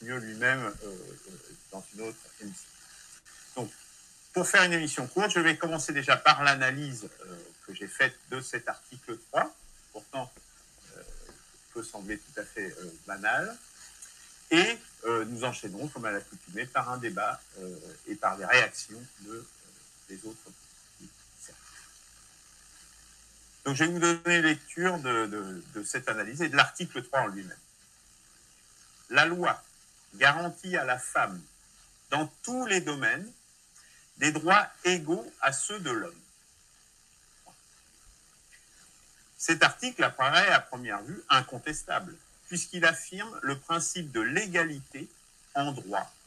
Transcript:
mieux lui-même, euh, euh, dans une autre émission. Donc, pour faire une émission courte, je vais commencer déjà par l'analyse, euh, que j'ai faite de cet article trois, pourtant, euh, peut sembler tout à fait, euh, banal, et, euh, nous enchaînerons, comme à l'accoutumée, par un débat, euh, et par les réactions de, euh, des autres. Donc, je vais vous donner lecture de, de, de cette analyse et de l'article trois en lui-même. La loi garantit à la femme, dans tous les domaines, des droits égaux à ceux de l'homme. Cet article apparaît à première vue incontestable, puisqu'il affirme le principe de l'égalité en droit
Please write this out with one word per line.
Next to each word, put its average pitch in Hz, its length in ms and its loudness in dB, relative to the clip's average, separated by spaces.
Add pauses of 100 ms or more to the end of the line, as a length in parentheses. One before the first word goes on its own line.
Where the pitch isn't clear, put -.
mieux 123 160 -6
lui-même, 117 420 0
euh, 107 140 -4 (100)
euh, - 720 -16 (140)
dans 95 120 -12 (120)
une 104 80 -10
autre 113 160 -8 (240)
émission. 101 260 -14 (880)
Donc, - 160 -6 (600)
pour 175 120 2
faire 190 180 8
une 175 100 4
émission 147 320 -2
courte, 196 240 0
je 180 100 2
vais 160 160 4
commencer 160 380 -2
déjà 139 240 4
par 147 240 6
l'analyse, 135 680 2 (160)
euh, 90 140 -14 (280)
que 98 60 -12
j'ai 95 160 -10
faite 127 300 0 (100)
de 131 140 -6
cet 120 260 -8
article - 480 -10 (140)
trois, - 260 0 (360)
pourtant, - 380 -10 (680)
euh, - 40 -18 (720)
peut 113 100 -8
sembler 104 360 -10
tout - 200 -20
à 104 60 -6
fait, 92 340 -10
euh, 87 140 -12 (140)
banal, 117 500 -2 (960)
et, 202 280 6 (280)
euh, 113 180 0
nous 117 200 -8
enchaînerons, 113 440 -6
comme 117 160 -10
à 110 60 -4
l'accoutumée, 98 560 -10
par 123 240 -2
un 127 80 -4
débat, 107 420 -4 (180)
euh, 92 200 -12 (280)
et 104 80 -6
par 98 220 -2
les 95 80 -8
réactions 113 580 2 (180)
de, 101 100 -16
euh, 117 140 -12 (680)
des 98 160 -14
autres. 110 240 -16 (3250)
Donc, 139 120 0
je 151 80 4
vais 170 60 4
vous 175 80 -2
donner 170 440 4
lecture 170 560 0
de, 123 280 2
de, 95 380 -6 (100)
de 107 80 -8
cette 127 280 -6
analyse 110 320 -4
et 156 80 0
de 135 60 -2
l'article 135 460 2
trois 135 180 0
en 117 80 2
lui-même. 95 300 -12 (1500)
La 139 160 6
loi 170 400 0 (520)
garantit 165 600 2
à 147 80 0
la 127 140 0
femme, 107 440 -2 (680)
dans 147 160 0 (160)
tous 254 240 -4
les 190 160 2
domaines, 147 500 -2 (840)
des 147 140 2
droits 170 380 4 (140)
égaux 180 560 0
à 135 140 2
ceux 208 260 -6
de 156 100 -4
l'homme. 101 300 -6 (3250)
Cet - 240 4
article 170 420 4
apparaît 151 440 6
à 151 120 8
première 113 420 -6
vue 180 280 -10
incontestable, 147 840 0 (340)
puisqu'il 175 360 -2
affirme 190 580 0
le 135 160 -2
principe 165 540 -2
de 117 80 0
l'égalité 151 880 -2 (460)
en 143 180 0
droit 101 400 -4 (140)